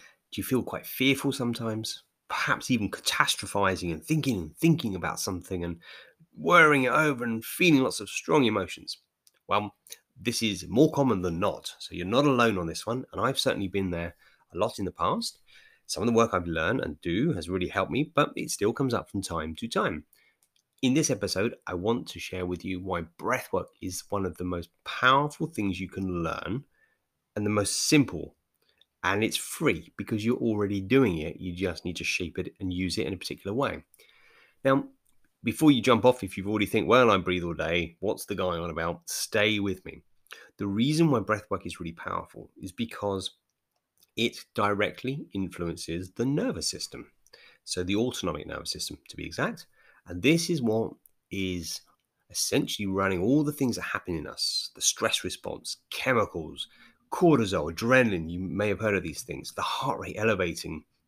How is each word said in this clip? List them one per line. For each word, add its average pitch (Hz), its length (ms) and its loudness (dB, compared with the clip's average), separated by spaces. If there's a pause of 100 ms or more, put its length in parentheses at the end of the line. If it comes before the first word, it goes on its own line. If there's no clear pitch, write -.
(320)
Do - 80 -6
you - 40 -8
feel 123 200 0
quite - 200 -8
fearful 135 460 0
sometimes? 113 720 -4 (240)
Perhaps - 420 -4
even 104 220 2
catastrophizing 95 1000 0
and 80 100 -6
thinking 139 360 0
and 80 180 -8
thinking 123 400 2
about 82 240 -4
something 90 420 -4
and 87 140 -4 (600)
worrying 156 460 6
it 123 80 2
over 143 320 2
and 113 220 -4
feeling 151 400 6
lots 95 160 -2
of 101 80 -8
strong 156 360 2
emotions? 101 520 -2 (500)
Well, 104 300 0 (460)
this 120 200 -2
is 90 260 -2
more 135 240 6
common 123 300 2
than 87 180 -2
not, 95 380 -2
so - 160 -14
you're 87 100 -6
not 123 220 2
alone 117 320 4
on 87 80 -2
this 80 200 -6
one, 123 240 -4
and 92 120 -4
I've 131 160 0
certainly 92 300 0
been 98 200 0
there 85 280 -4 (360)
a 85 60 -8
lot 107 200 -2
in 98 60 -4
the 87 60 -2
past. 143 480 -2 (480)
Some - 160 -4
of 113 60 2
the 117 60 2
work 113 200 4
I've 87 120 0
learned 82 360 0
and 76 180 -6
do 113 320 0
has 85 160 -6
really 90 200 -2
helped 95 220 -2
me, 147 240 -2
but - 220 2
it - 140 -6
still 107 240 0
comes 131 180 0
up 95 160 -2
from 101 140 -4
time 82 320 -6
to - 120 -8
time. 143 380 -2 (800)
In 127 100 4
this 151 160 2
episode, 107 460 -2 (120)
I 98 60 -6
want 98 360 0
to - 120 -12
share 92 240 -6
with 90 220 -6
you 92 140 -4
why 90 240 -4 (140)
breathwork 95 500 -2 (120)
is 90 300 -8
one 98 160 -2
of 85 100 -6
the 90 80 -8
most 87 240 -4 (160)
powerful 143 600 2
things 98 340 -4
you 92 80 -6
can 90 340 -4
learn 92 420 -4 (720)
and 104 120 -2
the - 20 2
most 104 400 0
simple. 110 480 2 (680)
And 98 220 2
it's - 140 0
free - 580 -2
because 107 260 -4
you're 117 140 2
already 104 460 -2
doing 107 340 4
it. 78 240 -6
You 90 140 -6
just 90 320 -4
need 87 100 -4
to 87 80 -8
shape - 340 -4
it - 220 -8
and 92 140 -4
use 90 240 -2
it - 80 -2
in 98 80 -4
a - 20 -4
particular 98 400 -8
way. 123 280 -4 (840)
Now, 135 180 4 (580)
before 147 280 6
you 127 100 6
jump 113 240 6
off, 127 180 6
if 95 140 -6
you've 95 100 -6
already 104 200 2
think, 92 220 2
"Well, 120 220 8
I 101 60 8
breathe 90 280 0
all 85 100 -4
day, 82 460 -2
what's - 260 -4
the 107 80 -6
guy 90 240 0
on 85 100 -4
about?" 82 400 -4
Stay 107 520 0
with 98 260 -4
me. - 160 -14 (560)
The 104 80 -4
reason 143 440 2
why 120 100 4
breathwork 101 440 -2
is - 160 -12
really 85 140 -8
powerful - 560 -10 (100)
is 95 100 -12
because 101 600 -6 (840)
it 117 300 -2 (100)
directly 104 800 -2
influences 87 800 -6
the 117 140 -2
nervous 151 420 -2
system. - 420 -10 (540)
So - 180 -4
the 92 140 2
autonomic 92 500 -2
nervous - 240 -8
system, - 280 -10 (100)
to - 80 -18
be - 80 -8
exact. - 420 -4 (400)
And 87 160 -8
this 165 280 6
is 160 100 0
what 110 320 2 (380)
is 92 500 -4 (480)
essentially - 580 -2
running 95 360 2
all 139 200 4
the 147 120 -2
things 123 220 0
that 85 60 -8
happen 92 320 -6
in 76 120 -4
us, - 480 -6
the - 80 -10
stress - 420 0
response, - 540 -8 (120)
chemicals, 90 800 -2 (420)
cortisol, 98 640 4
adrenaline, 107 580 4
you 87 80 -6
may 95 300 -2
have 98 120 -2
heard 107 140 2
of 90 80 0
these 80 200 -8
things, 71 300 -10
the - 100 -8
heart - 360 -2
rate - 200 -10
elevating, 87 640 -2 (240)